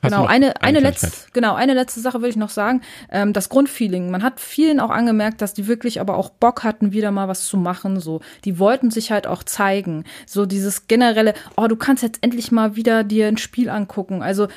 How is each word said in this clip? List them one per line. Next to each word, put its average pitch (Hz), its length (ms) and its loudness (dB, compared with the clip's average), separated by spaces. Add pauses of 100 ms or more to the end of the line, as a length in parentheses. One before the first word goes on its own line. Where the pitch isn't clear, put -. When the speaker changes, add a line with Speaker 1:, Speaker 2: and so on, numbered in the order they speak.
Speaker 1:
Hast - 80 2
du 202 60 2
Speaker 2:
Genau, 196 60 4
Speaker 1:
noch - 100 2
Speaker 2:
eine, 269 140 6
Speaker 1:
eine - 160 -2
Speaker 2:
eine 294 180 4
Speaker 1:
Kleinigkeit? 277 300 0
Speaker 2:
letz-, - 200 -18
genau, 226 240 0
eine 269 180 2
letzte 254 280 -2
Sache 240 200 -4
will 240 80 0
ich 226 60 -4
noch 214 140 -2
sagen. 240 320 0 (280)
Ähm, 202 220 0
das 202 160 -2
Grundfeeling. 190 640 0
Man 185 100 -2
hat 262 200 -4
vielen 302 400 2
auch 233 80 -2
angemerkt, 220 520 0
dass 202 120 -6
die 196 120 -8
wirklich 233 360 -2
aber 196 160 -2
auch - 120 -4
Bock 240 360 0
hatten, 214 260 0
wieder 208 200 -2
mal 196 180 -2
was 185 180 -6
zu - 80 -4
machen, 185 460 -2
so. 160 180 -6 (240)
Die 180 160 -4
wollten 240 320 4
sich 220 220 -4
halt 208 140 -2
auch - 160 -6
zeigen. 196 600 -2 (220)
So 202 200 -2
dieses 196 420 -4
generelle, 220 460 4 (220)
„Oh, 226 120 2
du 220 100 2
kannst 262 260 2
jetzt 226 180 -4
endlich 240 300 -2
mal 220 240 2
wieder 226 300 2
dir 214 240 2
ein 220 80 0
Spiel - 320 -4
angucken.“ 196 520 -6
Also 196 360 -2